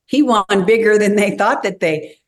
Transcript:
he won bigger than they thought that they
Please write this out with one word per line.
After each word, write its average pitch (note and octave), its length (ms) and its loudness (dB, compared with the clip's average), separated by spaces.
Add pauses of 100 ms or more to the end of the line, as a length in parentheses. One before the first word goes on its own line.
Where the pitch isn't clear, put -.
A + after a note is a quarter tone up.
he - 160 0
won A3+ 220 0 (220)
bigger G#3+ 320 2
than G3+ 160 0
they G3+ 220 0
thought A3+ 260 -2
that F#3+ 160 -6
they D#3+ 500 -4